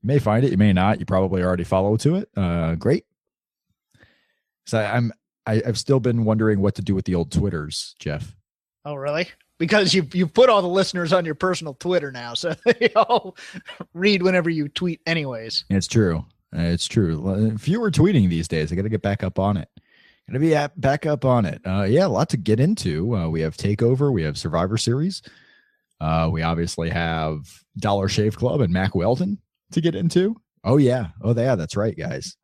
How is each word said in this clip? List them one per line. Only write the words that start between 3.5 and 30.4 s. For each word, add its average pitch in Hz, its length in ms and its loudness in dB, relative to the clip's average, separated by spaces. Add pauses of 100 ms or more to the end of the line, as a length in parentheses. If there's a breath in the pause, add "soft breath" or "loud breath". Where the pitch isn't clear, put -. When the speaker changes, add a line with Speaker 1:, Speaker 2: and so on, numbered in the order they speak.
Speaker 1:
So 113 140 -2
I'm, 110 340 0 (320)
I, 110 200 0
I've 110 120 -2
still 135 220 2
been 117 260 0
wondering 110 340 2
what 98 160 2
to - 60 -10
do 98 140 0
with 92 100 -4
the 92 100 -2
old 82 160 -2
Twitters, 80 680 -4
Jeff. 73 360 -8 (480)
Speaker 2:
Oh, 147 120 -10
really? 147 340 -4 (300)
Because 185 340 2
you, 180 200 2
you 180 140 0
put 254 220 6
all 208 120 6
the 180 60 0
listeners 175 460 0
on 185 100 2
your 156 120 -6
personal 165 400 -4
Twitter 170 360 -2
now, 120 220 -12
so - 260 -4
<laughs> - 60 -6
they 233 300 2
all 214 420 0 (560 loud breath)
read 190 300 2
whenever 180 260 2
you 156 180 -2
tweet 170 380 -4
anyways. 131 640 -6
Speaker 1:
It's 98 180 0
true. 90 380 2 (260)
It's 85 360 -2
true. 95 640 0
L-, 110 60 -6
fewer 208 340 -2
tweeting 147 380 4
these 85 180 -2
days. 78 240 -2
I 87 40 -4
gotta 98 140 -2
get 110 120 -4
back 101 220 -2
up 92 160 -4
on 95 180 2
it. 76 120 -8 (580 soft breath)
Gonna 127 120 -6
be 156 160 2
at, 147 240 -2
back 139 260 0
up 147 180 -2
on 123 220 4
it. - 200 -6
Uh, 95 180 0
yeah, 131 220 4
a 180 40 0
lot 120 200 0
to - 80 -2
get 107 220 0
into. 117 560 0
Uh, 82 140 -2
we 80 120 -2
have 80 140 -2
TakeOver. 120 560 0
We 95 120 0
have 73 140 -2
Survivor 87 400 -2
Series. 143 440 -2 (800 soft breath)
Uh, 80 300 0
we 80 100 -2
obviously 82 480 -4
have 80 580 -4 (300)
Dollar 101 320 0
Shave 104 260 0
Club 127 260 -2
and 87 120 0
Mac 92 220 0
Weldon 135 440 -2 (320)
to - 80 -2
get 165 160 -2
into. 180 400 0 (280)